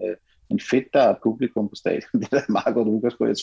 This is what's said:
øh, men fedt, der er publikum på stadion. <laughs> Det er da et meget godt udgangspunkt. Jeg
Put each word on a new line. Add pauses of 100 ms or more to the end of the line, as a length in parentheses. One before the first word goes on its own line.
øh, (340)
men
fedt,
der
er
publikum
på
stadion.
<laughs>
Det
er
da
et
meget
godt
udgangspunkt.
Jeg